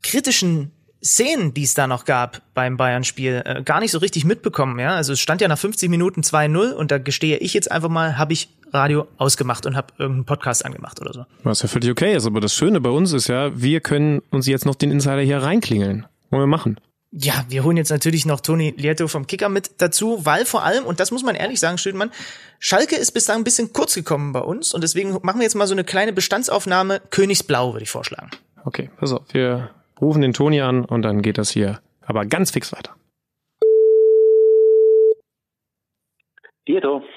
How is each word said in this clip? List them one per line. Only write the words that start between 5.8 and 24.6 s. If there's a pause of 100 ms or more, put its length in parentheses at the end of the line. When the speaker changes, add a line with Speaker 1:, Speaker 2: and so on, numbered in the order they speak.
Speaker 1:
Minuten
zwei
null
und
da
gestehe
ich
jetzt
einfach
mal,
habe
ich (240)
Radio (120)
ausgemacht
und
habe (100)
irgendeinen
Podcast
angemacht
oder
so. (180)
Speaker 2:
Was
ja
völlig
okay
ist,
aber
das
Schöne
bei
uns
ist
ja,
wir
können
uns
jetzt
noch
den
Insider
hier
reinklingeln. (240)
Wollen
wir
machen. (320)
Speaker 1:
Ja,
wir
holen
jetzt
natürlich
noch
Toni
Lieto
vom
Kicker
mit
dazu,
weil
vor
allem,
und
das
muss
man
ehrlich
sagen,
Stüdmann, (480)
Schalke
ist
bislang
ein
bisschen
kurz
gekommen
bei
uns